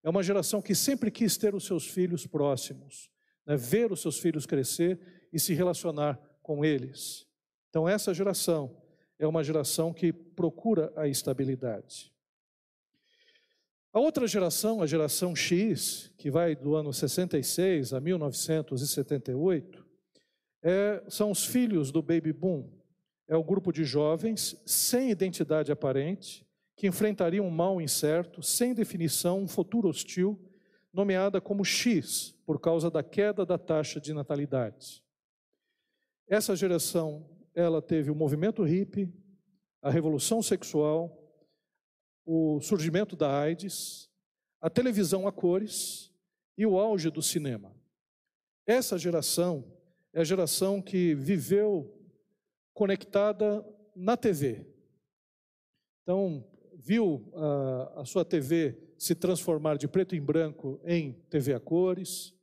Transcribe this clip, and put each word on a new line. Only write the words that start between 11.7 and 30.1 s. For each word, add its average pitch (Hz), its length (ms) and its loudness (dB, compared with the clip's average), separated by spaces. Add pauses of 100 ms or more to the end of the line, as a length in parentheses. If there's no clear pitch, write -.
A 214 80 2
outra 277 280 2
geração, 202 540 0
a 156 60 2
geração 156 480 0
X, - 800 0
que 147 120 -4
vai 160 260 2
do 147 200 0
ano 147 180 -2
sessenta 170 440 0
e 127 60 0
seis 165 500 0
a 131 60 -2
mil 175 180 0
novecentos 147 640 -2
e 147 60 -2
setenta 135 440 -2
e 123 40 -2
oito, 165 500 -2 (760)
é, 196 460 2
são 208 240 0
os - 140 -2
filhos 208 460 2
do 160 100 2
Baby 160 320 2
Boom. 160 360 -2 (580)
É 156 80 2
o 160 80 4
grupo 185 280 0
de 156 120 0
jovens 151 840 0
sem 247 460 2
identidade 156 600 0
aparente, 143 760 -2 (300)
que 202 120 -2
enfrentariam 196 580 2
um 175 60 -2
mal 175 300 0
incerto, 160 600 -2
sem 247 320 0
definição, 180 680 0
um 190 60 -4
futuro 202 420 0
hostil, 190 500 -2 (540)